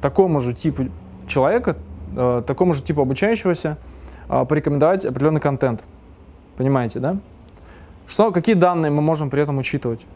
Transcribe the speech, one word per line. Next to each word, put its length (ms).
такому 380
же 140
типу 300
человека, 500
э, 300
такому 300
же 80
типу 180
обучающегося, 760
а, 160
порекомендовать 580
определенный 380
контент. 420
Понимаете, 420
да? 180
Что, 260
какие 220
данные 380
мы 100
можем 300
при 100
этом 160
учитывать 480